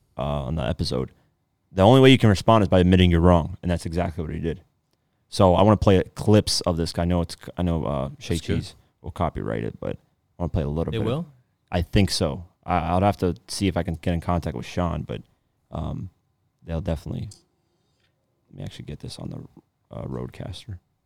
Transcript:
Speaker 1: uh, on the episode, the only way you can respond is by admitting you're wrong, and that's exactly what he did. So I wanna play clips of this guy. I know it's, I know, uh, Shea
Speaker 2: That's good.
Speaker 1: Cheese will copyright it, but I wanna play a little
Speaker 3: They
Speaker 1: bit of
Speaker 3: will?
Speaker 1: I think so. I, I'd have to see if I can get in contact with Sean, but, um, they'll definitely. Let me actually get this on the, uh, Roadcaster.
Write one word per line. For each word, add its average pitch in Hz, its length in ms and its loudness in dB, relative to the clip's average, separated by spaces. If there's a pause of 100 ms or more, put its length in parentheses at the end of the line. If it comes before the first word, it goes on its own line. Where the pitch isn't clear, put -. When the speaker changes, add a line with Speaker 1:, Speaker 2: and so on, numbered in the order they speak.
(180)
Speaker 1:
uh, - 40 -8 (240)
on 71 100 -6
the 78 80 -6
episode, - 480 -4 (600)
the 95 120 2
only 127 180 8
way 135 80 8
you 131 80 8
can 113 120 4
respond 107 340 4
is 92 40 0
by 92 120 4
admitting 90 320 6
you're 85 100 4
wrong, 87 400 4
and - 80 -4
that's 85 160 -2
exactly 82 380 -4
what 76 100 -8
he 80 60 -8
did. 82 220 -6 (680)
So 95 240 4
I 85 80 4
wanna 104 160 6
play 95 240 4 (140)
clips - 460 2
of 87 160 -2
this 82 140 -2
guy. 87 120 -4
I - 20 0
know 87 160 0
it's, - 160 -8 (180)
I - 60 -6
know, 82 240 -2
uh, 69 320 -4
Shea - 180 -6
Speaker 2:
That's 82 120 -8
good. 90 140 -2
Speaker 1:
Cheese - 140 -14 (280)
will 87 80 -12
copyright 55 520 -6
it, - 160 -10
but 50 180 -8 (420)
I - 20 -6
wanna 85 80 -4
play 78 140 -2
a 71 60 -4
little 78 220 -4
Speaker 3:
They 113 60 -6
Speaker 1:
bit 113 40 -4
of - 60 -4
Speaker 3:
will? 147 180 -4 (460)
Speaker 1:
I 90 120 -2
think 98 260 2
so. 87 360 -4 (200)
I, 85 300 -2
I'd 92 80 2
have 101 140 2
to 87 180 -2 (120)
see - 200 -4
if 90 100 -2
I 85 60 -2
can 85 120 -6
get 87 200 -4
in 82 60 -4
contact 85 360 -4
with - 80 -10
Sean, 82 380 -4
but, - 180 -10 (500)
um, 80 380 -8 (540)
they'll 82 180 -6
definitely. 85 480 -6 (1200)
Let - 80 -20
me 95 60 -14
actually - 220 -14
get - 160 -14
this - 180 -14
on - 100 -12
the, - 680 -20
uh, 55 100 -12
Roadcaster. 64 760 -12 (260)